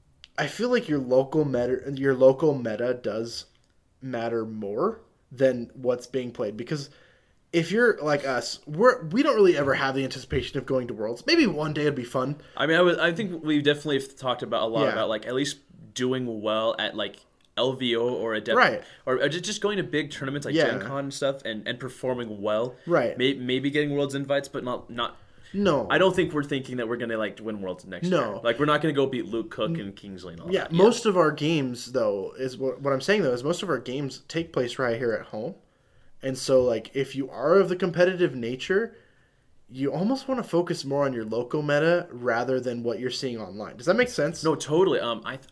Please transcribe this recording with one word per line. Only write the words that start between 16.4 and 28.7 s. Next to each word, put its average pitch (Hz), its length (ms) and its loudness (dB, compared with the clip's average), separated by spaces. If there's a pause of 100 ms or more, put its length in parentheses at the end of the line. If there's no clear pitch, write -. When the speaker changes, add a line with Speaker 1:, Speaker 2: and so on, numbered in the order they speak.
Speaker 2:
well 110 360 0
at, 104 160 -2
like, 104 220 -6 (400)
L 127 160 2
V 127 240 0
O 117 120 2
or 113 260 -2
a 107 60 -2
dep-, 110 160 0
Speaker 1:
Right. 120 260 4 (240)
Speaker 2:
or, 131 140 2
or 143 80 2
ju-, 160 120 -2
just 208 200 -6
going 202 180 0
to 175 40 0
big 151 300 -4
tournaments 139 340 -6
like 139 80 -2
Speaker 1:
Yeah. 156 160 4
Speaker 2:
Gen 107 120 -2
Con 139 220 -6
and 139 100 -8
stuff 139 300 -2
and, 107 220 -8
and 120 140 -6
performing 123 600 -6
well. 107 360 0 (100)
Speaker 1:
Right. 139 320 2
Speaker 2:
May-, 135 160 2
maybe 131 360 -2
getting 147 200 0
Worlds 143 240 0
invites, 143 320 -2
but 127 160 -8
not, 120 280 -8
not 117 260 -6 (380)
Speaker 1:
No. 165 360 2
Speaker 2:
I 139 60 4
don't 180 180 6
think 180 200 0
we're 147 100 0
thinking 131 320 -4
that 120 120 -2
we're 120 100 -2
gonna, 113 180 -4
like, 104 260 -4
win 107 200 -8
Worlds 92 240 -8
next 95 220 -6
Speaker 1:
No. 180 100 4 (160)
Speaker 2:
year. - 100 -10
Like, 117 160 0
we're 147 60 4
not 147 160 2